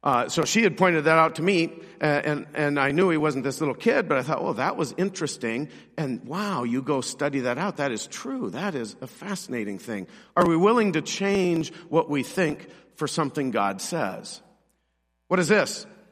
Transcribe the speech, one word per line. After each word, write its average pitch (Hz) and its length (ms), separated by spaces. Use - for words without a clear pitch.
Uh, 123 260
so 160 160
she 214 180
had 185 140
pointed 170 280
that 160 140
out 160 180
to 175 60
me, 175 300
uh, - 40
and, 147 500
and 147 240
I 139 120
knew 180 180
he 160 80
wasn't 147 280
this 135 160
little 143 140
kid, 226 340
but 147 100
I 131 40
thought, 143 220
"Well, - 100
that 143 220
was 139 200
interesting." 151 760
And 131 280
wow, 175 380
you 123 200
go 135 180
study 139 400
that 123 180
out. 185 200
That 139 120
is 107 160
true. 254 440
That 156 260
is 113 240
a 127 80
fascinating 123 680
thing. 98 280
Are 170 100
we 170 100
willing 208 360
to 156 100
change 180 720
what 165 200
we 143 140
think 151 460
for 147 140
something 139 420
God 101 300
says? - 600
What 185 140
is 165 80
this? 190 360